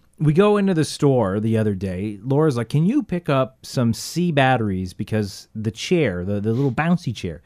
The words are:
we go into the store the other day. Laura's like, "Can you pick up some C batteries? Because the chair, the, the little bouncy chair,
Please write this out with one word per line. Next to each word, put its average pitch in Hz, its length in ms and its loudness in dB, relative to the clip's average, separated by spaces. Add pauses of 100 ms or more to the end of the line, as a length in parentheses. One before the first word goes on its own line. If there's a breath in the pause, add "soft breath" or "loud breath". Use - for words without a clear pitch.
(180 soft breath)
we 156 140 2
go 208 260 4
into 190 160 2
the 156 100 2
store 120 560 2
the 110 160 0
other 107 180 2
day. 95 480 -6
Laura's 139 340 2
like, 117 120 -4
"Can 156 180 0
you 262 160 2
pick 175 260 -6
up 131 340 0
some 117 300 0
C 175 380 -4
batteries? 113 640 2
Because 107 640 -4
the 110 160 -4
chair, 110 520 0
the, 101 160 -2
the 110 120 0
little 135 180 0
bouncy 151 440 0
chair, 82 320 -10